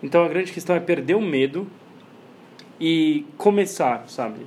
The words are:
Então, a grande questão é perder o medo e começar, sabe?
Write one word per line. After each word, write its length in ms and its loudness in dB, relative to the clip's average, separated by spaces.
Então, 220 4
a 20 -2
grande 240 -4
questão 240 -2
é 60 0
perder 340 0
o 60 0
medo 440 -2
e 480 2
começar, 720 2
sabe? 380 -8